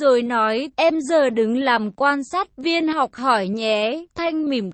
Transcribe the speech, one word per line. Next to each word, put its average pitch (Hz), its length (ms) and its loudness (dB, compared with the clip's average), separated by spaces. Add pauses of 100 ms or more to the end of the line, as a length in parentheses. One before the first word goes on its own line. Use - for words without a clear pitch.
rồi 254 220 4
nói, 233 540 0
"Em 320 240 2
giờ 277 300 2
đứng 226 280 0
làm 233 340 0
quan 277 320 0
sát 381 320 -4
viên 320 320 0
học 311 260 -2
hỏi 233 340 0
nhé." 220 560 -2 (100)
Thanh 320 340 -2
mỉm 220 260 -2